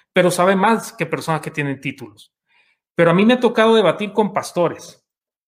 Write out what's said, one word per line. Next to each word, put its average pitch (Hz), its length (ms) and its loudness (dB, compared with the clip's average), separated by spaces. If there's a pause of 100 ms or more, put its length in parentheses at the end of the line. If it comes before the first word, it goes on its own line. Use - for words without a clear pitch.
(120)
pero 180 180 4
sabe 180 260 2
más 208 360 0
que - 140 -8
personas 156 340 -6
que 156 120 -12
tienen 139 280 -6
títulos. 117 540 -14 (600)
Pero 170 160 4
a - 20 2
mí 190 100 2
me 233 100 4
ha 247 60 -4
tocado 226 360 2
debatir 196 360 0
con 208 200 -2
pastores - 760 -6 (420)